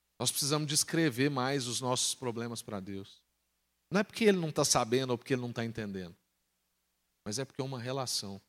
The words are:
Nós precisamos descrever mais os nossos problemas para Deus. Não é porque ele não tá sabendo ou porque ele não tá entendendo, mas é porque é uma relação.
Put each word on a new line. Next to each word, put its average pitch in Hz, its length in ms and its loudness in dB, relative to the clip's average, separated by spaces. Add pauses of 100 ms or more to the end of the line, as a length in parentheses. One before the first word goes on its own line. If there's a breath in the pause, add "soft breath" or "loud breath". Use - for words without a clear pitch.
(200)
Nós 123 100 0
precisamos 151 380 0
descrever 147 640 2
mais 135 360 -2
os 120 140 -4
nossos 127 340 0
problemas 117 480 -6
para 104 180 -8
Deus. 98 440 -12 (640)
Não 190 120 2
é - 20 4
porque - 220 -2
ele 196 140 8
não 160 120 0
tá 147 140 4
sabendo 127 460 4
ou 120 80 0
porque - 160 -2
ele 123 80 0
não 120 100 -4
tá 113 120 -4
entendendo, 101 520 -6 (1080)
mas 110 140 -4
é 135 60 -4
porque - 160 -8
é 131 40 -2
uma 135 140 -6
relação. 117 720 -4